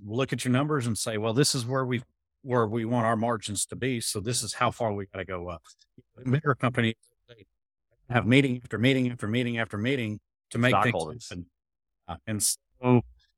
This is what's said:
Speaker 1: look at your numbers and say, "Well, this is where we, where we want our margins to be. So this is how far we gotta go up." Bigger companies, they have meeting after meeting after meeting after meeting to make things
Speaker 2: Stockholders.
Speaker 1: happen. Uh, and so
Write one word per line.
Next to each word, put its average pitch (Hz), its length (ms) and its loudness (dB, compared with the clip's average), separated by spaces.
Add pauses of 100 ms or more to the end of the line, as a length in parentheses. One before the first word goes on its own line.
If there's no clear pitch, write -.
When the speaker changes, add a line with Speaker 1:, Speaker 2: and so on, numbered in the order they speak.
Speaker 1:
look 113 280 -4
at - 140 -4
your 127 60 0
numbers 139 360 0
and 110 100 -2
say, 113 200 -4
"Well, 110 160 0
this 139 200 4
is 123 120 -4
where 131 200 -2
we, 123 160 -2 (420)
where 123 220 2
we 110 200 -2
want 117 200 0
our 113 120 2
margins 107 500 -2
to - 80 -12
be. 127 240 -4
So - 200 -6
this 120 220 -2
is 104 120 -6
how 120 180 0
far 110 220 -2
we 101 140 -6
gotta 95 180 -10
go 90 240 -8
up." 85 140 -10 (600)
Bigger 131 320 2
companies, 123 400 0 (320)
they 113 180 -20 (640)
have 120 160 2
meeting 127 380 4
after - 140 -8
meeting 127 340 2
after 120 160 -6
meeting 120 300 0
after 110 200 -4
meeting 113 420 -2 (320)
to - 60 -6
make 120 160 4
things 101 160 4
Speaker 2:
Stockholders. 85 400 -4
Speaker 1:
happen. 90 160 -10 (600)
Uh, 87 80 -8 (100)
and 107 160 -4
so - 600 2 (360)